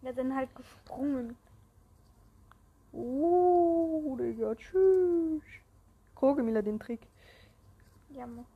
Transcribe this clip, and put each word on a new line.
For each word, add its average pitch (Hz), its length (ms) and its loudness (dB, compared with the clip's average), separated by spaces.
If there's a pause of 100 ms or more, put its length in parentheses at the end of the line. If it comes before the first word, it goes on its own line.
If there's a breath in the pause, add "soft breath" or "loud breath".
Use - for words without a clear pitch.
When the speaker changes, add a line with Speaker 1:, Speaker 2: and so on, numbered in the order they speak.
Speaker 1:
Ja, 254 100 -10
dann 262 220 -4
halt 262 200 -6
gesprungen. 254 800 -8 (1600)
Speaker 2:
Oh, 330 1300 2
Digga, 226 360 -4
tschüss. 349 840 2 (720)
Guck, 277 300 2
Mila, 220 180 0
den 214 180 -4
Trick. - 280 -12 (1000 soft breath)
Speaker 1:
Ja, 262 180 -16
mo. 240 180 -16 (100)